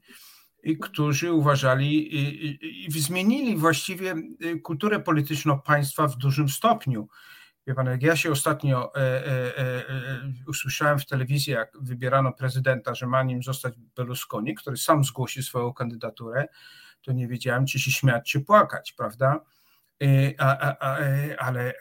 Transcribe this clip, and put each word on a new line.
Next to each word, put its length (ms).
i 160
którzy 540
uważali 840
i, 320
i, 400
i 140
zmienili 560
właściwie, 580
e, 160
kulturę 440
polityczną 600
państwa 480
w 80
dużym 320
stopniu. 600
Wie 80
pan, 120
jak 160
ja 140
się 140
ostatnio, 640
e, 40
e, 600
e, 300
e, 440
usłyszałem 520
w 80
telewizji, 460
jak 280
wybierano 520
prezydenta, 600
że 120
ma 160
nim 200
zostać 320
Berlusconi, 580
który 220
sam 280
zgłosił 380
swoją 300
kandydaturę, 760
to 100
nie 160
wiedziałem, 380
czy 120
się 120
śmiać, 400
czy 100
płakać, 520
prawda? 480
E, 360
a, 200
a, 200
a, 200
e, 420
ale 400